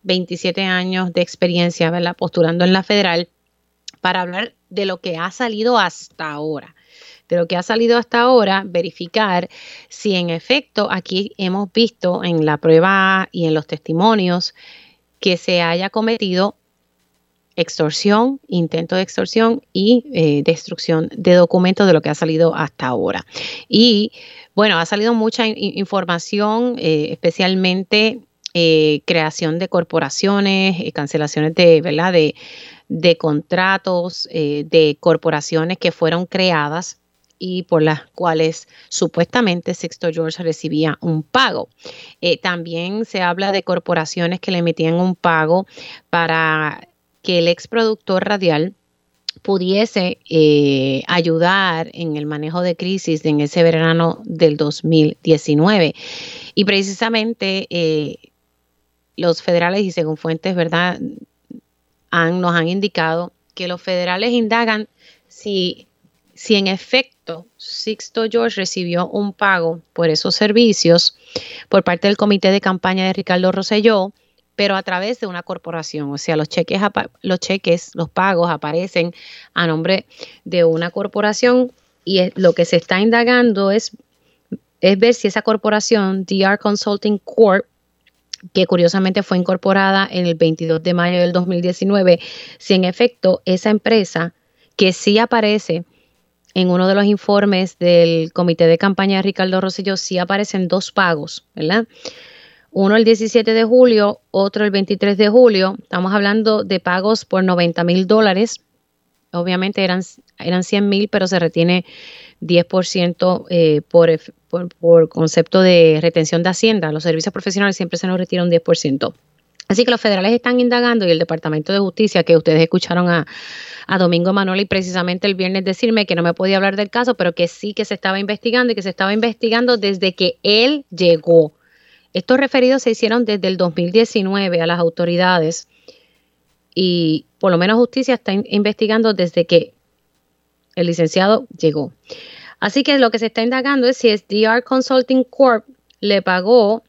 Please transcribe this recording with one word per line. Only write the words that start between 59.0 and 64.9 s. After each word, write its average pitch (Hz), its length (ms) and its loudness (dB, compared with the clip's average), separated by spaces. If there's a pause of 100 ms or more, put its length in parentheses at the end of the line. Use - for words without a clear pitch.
los 165 260 0
federales, 180 400 0
y 185 80 -4
según 156 260 -4
fuentes, 165 380 -6
¿verdad?, 170 440 0 (1120)
han, 170 320 0
nos 175 140 0
han 165 140 0
indicado 175 640 -4 (200)
que 180 140 -10
los 180 120 -8
federales 180 520 -4
indagan 226 560 0 (400)